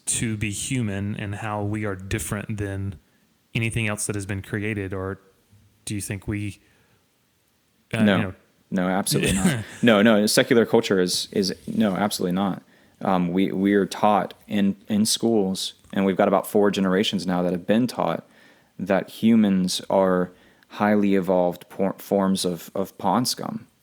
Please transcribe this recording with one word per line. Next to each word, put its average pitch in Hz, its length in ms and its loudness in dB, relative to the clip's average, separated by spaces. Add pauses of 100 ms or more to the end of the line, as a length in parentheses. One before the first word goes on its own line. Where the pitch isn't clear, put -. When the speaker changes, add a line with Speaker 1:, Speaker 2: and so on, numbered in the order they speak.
Speaker 1:
to 110 320 -4
be 104 140 -4
human 101 640 -4
and 101 200 -6
how 107 280 -6
we 107 220 -4
are 98 100 -4
different 104 640 -6
than 98 380 -6 (600)
anything 113 320 -2
else 104 200 -4
that 107 80 -4
has 101 120 -6
been 101 160 -6
created? 101 500 -4
Or 95 260 -6 (640)
do 110 100 -6
you 98 60 -6
think 98 260 -8
we, 104 320 -6 (1300)
uh, 113 100 2
Speaker 2:
No. 101 140 6
Speaker 1:
you - 60 2
know 95 100 -6 (360)
Speaker 2:
No, 92 200 -2
absolutely 95 440 0
Speaker 1:
<laughs> - 20 0
Speaker 2:
not. 120 280 0 (180)
No, 110 200 6
no, 107 260 6
secular 117 380 4
culture 107 340 2
is, 92 320 -2
is, 92 220 -2 (140)
no, 107 280 0
absolutely 95 400 -2
not. 95 260 -2 (400)
Um, 92 280 0
we, 92 220 2
we 98 240 2
are 98 100 4
taught 101 480 0 (140)
in, 101 280 0 (120)
in 107 180 2
schools, 104 680 0 (200)
and 98 120 0
we've 95 120 0
got 104 100 4
about 95 200 2
four 104 240 4
generations 95 560 0
now 90 160 0
that 87 100 0
have 87 140 -6
been 117 200 2
taught - 380 -4 (540)
that 92 300 0
humans 104 800 2
are 92 420 2 (380)
highly 104 460 2
evolved 90 540 0
por-, 98 280 -4
forms 95 480 0
of, 87 300 -6
of 95 220 -6
pond 104 300 0
scum. - 400 -8 (160)